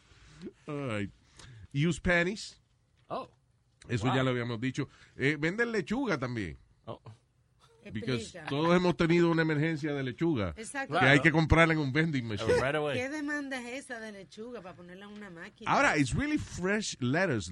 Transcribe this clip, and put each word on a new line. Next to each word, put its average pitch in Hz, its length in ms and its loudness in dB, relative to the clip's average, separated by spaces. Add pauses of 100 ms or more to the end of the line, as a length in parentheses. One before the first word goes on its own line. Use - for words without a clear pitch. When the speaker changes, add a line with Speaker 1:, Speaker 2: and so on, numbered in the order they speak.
(680)
Speaker 1:
All 143 220 -6 (100)
right. 98 120 -4 (600)
Use 156 260 2
panties. 180 600 0 (480)
Speaker 2:
Oh. 240 200 -6 (600)
Speaker 1:
Eso 113 180 -2
Speaker 2:
Wow. 131 80 2
Speaker 1:
ya 131 80 4
lo 131 60 2
habíamos 120 320 -2
dicho. 131 260 -4 (300)
Eh, 143 200 2
venden 202 360 -2
lechuga 214 440 -2
también. 117 400 -6 (280)
Speaker 2:
Oh. - 160 -12 (880)
Speaker 1:
Because 127 320 -2
Speaker 3:
Explica. - 220 -14
Speaker 1:
todos 160 300 2
hemos 180 220 4
tenido 170 340 6
una 165 100 2
emergencia 156 520 0
de 139 100 -4
lechuga 123 540 0
Speaker 3:
Exacto. - 360 -8
Speaker 1:
que 165 60 2
Speaker 2:
Claro. 127 120 6
Speaker 1:
hay 143 100 8
que 160 100 6
comprarla 160 420 6
en 156 60 0
un 139 120 0
vending 147 340 0
machine. 110 280 0
Speaker 2:
Right 151 220 2
away. - 220 -2
Speaker 3:
¿Qué 254 120 -4
demanda 294 500 -4
es 240 260 -10
esa 240 140 -12
de 220 120 -12
lechuga 208 500 -14
para 175 140 -16
ponerla 180 300 -18
en 208 80 -16
una 208 160 -14
máquina? 180 420 -8
Speaker 1:
Ahora, 226 260 4
it's 139 160 2
really 294 240 0
fresh 196 600 -2
lettuce, 127 520 0